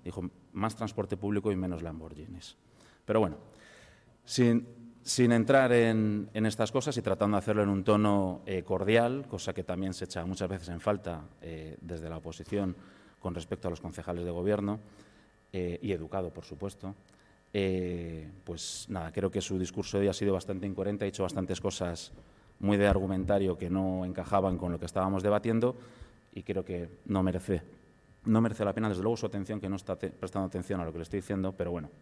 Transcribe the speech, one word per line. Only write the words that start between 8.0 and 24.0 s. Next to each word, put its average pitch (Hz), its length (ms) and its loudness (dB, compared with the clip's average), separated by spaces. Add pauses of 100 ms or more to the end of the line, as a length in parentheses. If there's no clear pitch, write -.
eh, 95 180 -4
cordial, 117 680 2
cosa 92 240 -6
que 92 100 -6
también 92 300 -2
se - 100 -6
echa 90 220 -6
muchas 92 240 -4
veces 90 200 -6
en 85 120 -8
falta, 90 400 -2 (180)
eh, 80 400 -12
desde 82 300 -8
la 82 80 -8
oposición 90 580 -4 (460)
con 90 140 -4
respecto 87 340 -6
a - 20 -2
los 82 80 -6
concejales 87 460 -6
de 87 60 -4
gobierno, 101 480 0 (760)
eh, 87 280 -4
y 101 120 -2
educado, 85 400 -4
por 82 100 -12
supuesto, 98 500 -10 (640)
eh, 90 720 -2 (140)
pues - 460 -10
nada, 82 240 -6
creo 95 180 2
que 101 80 -2
su 92 180 -2
discurso 92 400 -2
de 98 60 4
hoy 101 60 6
ha 92 40 0
sido 101 200 2
bastante 95 320 -2
incoherente, 101 400 -2
ha - 20 0
dicho 104 160 -2
bastantes 95 380 -2
cosas 90 500 -4 (480)
muy 101 160 4
de 101 100 6
argumentario 95 720 2
que 90 120 -4
no 92 340 0